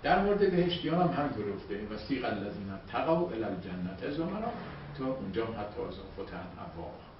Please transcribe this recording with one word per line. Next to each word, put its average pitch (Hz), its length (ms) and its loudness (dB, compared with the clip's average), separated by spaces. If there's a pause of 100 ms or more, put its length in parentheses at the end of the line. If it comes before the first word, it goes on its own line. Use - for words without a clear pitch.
در 180 200 8
مورد 202 280 6
بهشتیان 170 500 4
هم - 120 6
همینطور 113 400 0
گفته: 98 220 -6
"و 107 220 -4
سیق 123 280 -2
الذین 98 460 -2
اتقوا 139 580 0
الی 113 140 -2
الجنة 90 720 -4
زمرا." 202 340 -2 (460)
تو 135 60 -4
اونجا 113 420 -2
هم 110 60 -4
حتی 107 300 -6
از - 180 -6
اون - 280 -10
فتحت 90 200 -10 (180)
ابوابها. 82 540 -12